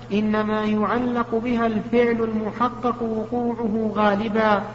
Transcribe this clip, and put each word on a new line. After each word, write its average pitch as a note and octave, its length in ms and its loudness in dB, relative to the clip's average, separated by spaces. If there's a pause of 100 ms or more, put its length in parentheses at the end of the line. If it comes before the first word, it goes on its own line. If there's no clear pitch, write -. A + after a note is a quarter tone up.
(120)
إنما G#3+ 520 0
يعلق A#3 720 0
بها A#3 320 0
الفعل A#3 560 2
المحقق A3 800 -2
وقوعه A3+ 920 -2
غالبا G#3 680 2 (120)